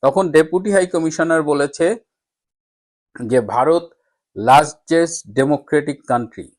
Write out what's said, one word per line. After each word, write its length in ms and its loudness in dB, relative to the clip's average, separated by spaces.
তখন 280 2
ডেপুটি 400 2
হাইকমিশনার 720 0
বলেছে 420 -2
যে 260 -2
ভারত 440 0
লার্জেস্ট 840 2
ডেমোক্রেটিক 760 -2
কান্ট্রি 400 -6